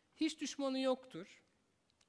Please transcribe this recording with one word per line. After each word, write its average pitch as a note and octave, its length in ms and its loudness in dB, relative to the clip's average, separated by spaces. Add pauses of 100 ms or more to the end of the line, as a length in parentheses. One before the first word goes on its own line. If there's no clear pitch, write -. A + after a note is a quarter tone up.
(160)
Hiç D#4 260 0
düşmanı C4 380 -2
yoktur. B3+ 640 -2 (680)